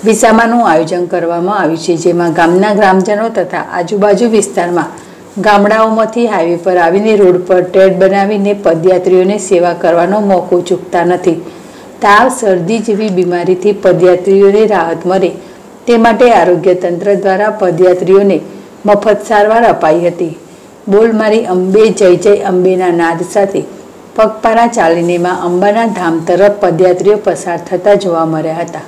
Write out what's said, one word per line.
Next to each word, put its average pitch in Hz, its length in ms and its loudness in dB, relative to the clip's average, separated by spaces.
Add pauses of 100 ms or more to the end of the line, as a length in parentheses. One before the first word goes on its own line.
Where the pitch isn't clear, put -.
વિસામાનું 226 560 2 (100)
આયોજન 165 360 -2
કરવામાં 170 540 -4
આવ્યું 160 240 -2
છે, 175 180 0
જેમાં 170 360 0
ગામના 185 400 2
ગ્રામજનો 208 500 0
તથા 180 340 -6 (140)
આજુબાજુ 202 580 0
વિસ્તારમાં 175 560 -2 (540)
ગામડાઓમાંથી 220 840 0
હાઈવે 175 380 -2
પર 180 180 0
આવીને 202 320 2
રોડ 180 320 4
પર 185 160 2
ટેન્ટ 190 400 2
બનાવીને 196 500 0 (140)
પદયાત્રીઓને 185 720 2
સેવા 175 420 0
કરવાનો 175 400 0
મોકો 185 400 0
ચૂકતા 175 440 -4
નથી. 175 320 -2 (640)
તાવ, 208 260 4 (120)
શરદી 190 400 -2
જેવી 220 380 -4
બીમારીથી 180 580 0 (120)
પદયાત્રીઓને 190 800 4
રાહત 170 420 -2
મળે 185 220 0 (560)
તે 240 100 4
માટે 226 340 4
આરોગ્ય 185 440 2
તંત્ર 180 400 -4
દ્વારા 196 440 -2
પદયાત્રીઓને 180 800 2 (460)
મફત 208 340 2 (100)
સારવાર 214 440 2
અપાઈ 165 380 0
હતી. 170 220 -6 (580)
બોલ 220 220 4
મારી 220 320 0
અંબે, 185 440 0
જય 196 260 2
જય 190 160 2 (180)
અંબેના 185 500 0
નાદ 165 200 -2 (140)
સાથે 196 260 0 (560)
પગપાળા 220 640 0
ચાલીને 175 480 0
માં 180 220 -4
અંબાના 202 380 0 (120)
ધામ 170 180 -2 (120)
તરફ 190 340 2
પદયાત્રીઓ 180 640 2
પસાર 170 420 -4
થતા 196 360 0
જોવા 165 220 -2
મળ્યા 160 380 -4
હતા. 165 240 -12